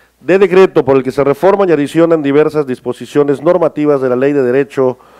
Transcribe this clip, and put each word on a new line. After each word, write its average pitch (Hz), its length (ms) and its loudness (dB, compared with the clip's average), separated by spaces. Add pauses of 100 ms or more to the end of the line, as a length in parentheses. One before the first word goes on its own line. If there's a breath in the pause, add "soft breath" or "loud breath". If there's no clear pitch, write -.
(220 soft breath)
de 165 180 0
decreto 185 460 2
por 135 100 2
el 135 80 2
que 127 80 -6
se 139 120 -2
reforman 190 460 0
y 165 40 2
adicionan 156 500 0
diversas 147 420 0
disposiciones 127 760 -4
normativas 147 600 0
de 131 80 -2
la 123 60 0
Ley 135 160 0
de 143 100 -2
Derecho, 127 560 -2 (220 soft breath)